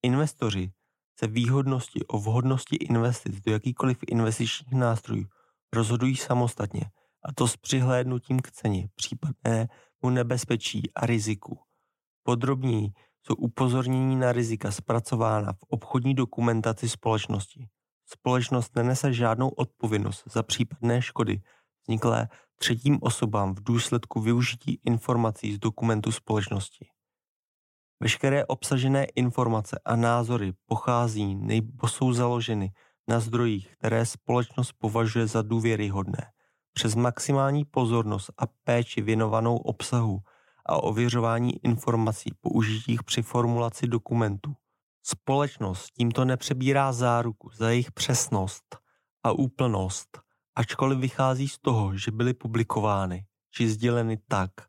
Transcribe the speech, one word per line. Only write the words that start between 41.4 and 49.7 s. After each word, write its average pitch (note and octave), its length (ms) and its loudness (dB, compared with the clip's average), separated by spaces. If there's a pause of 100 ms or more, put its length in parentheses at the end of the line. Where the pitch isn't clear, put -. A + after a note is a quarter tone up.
informací A#2 640 0 (100)
použitých A2+ 600 0
při - 180 -2
formulaci A#2 640 0
dokumentů. A2+ 680 -2 (480)
Společnost C3+ 880 -2
tímto A#2+ 340 2
nepřebírá C3 680 2
záruku A#2+ 600 0
za A2+ 160 0
jejich A#2+ 220 2
přesnost - 760 -2 (580)
a A#2 80 2
úplnost, A2 880 0 (360)